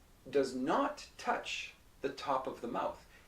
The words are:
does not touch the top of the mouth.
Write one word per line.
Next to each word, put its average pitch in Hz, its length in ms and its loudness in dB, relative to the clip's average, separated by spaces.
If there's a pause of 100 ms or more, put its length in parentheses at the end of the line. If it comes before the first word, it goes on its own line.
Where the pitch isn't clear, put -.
(300)
does 131 240 4
not 185 520 2 (120)
touch - 560 -2 (280)
the 139 80 0
top 135 380 0
of 123 140 -6
the - 60 -4
mouth. - 380 -2 (220)